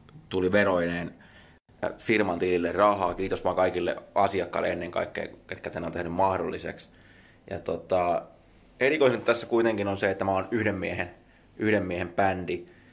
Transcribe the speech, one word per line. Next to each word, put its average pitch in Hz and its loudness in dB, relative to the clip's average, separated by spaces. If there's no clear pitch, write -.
tuli 92 2
veroineen, 87 2
ää, - -4
firman 101 0
tilille 87 2
rahaa. 98 4
Kiitos 95 -4
vaan 90 0
kaikille 87 0
asiakkaille 90 0
ennen 87 -6
kaikkea, 87 -6
ketkä 85 -10
tän 85 -8
on 82 -8
tehnyt 85 -6
mahdolliseksi. 85 -2
Ja, 87 -6
tota, 87 0
erikoisinta 131 2
tässä 117 2
kuitenkin 113 2
on 98 -2
se, 98 2
että 95 -2
mä 95 2
oon 95 0
yhden 107 0
miehen, 90 -4
yhden 107 2
miehen 90 -4
bändi 92 0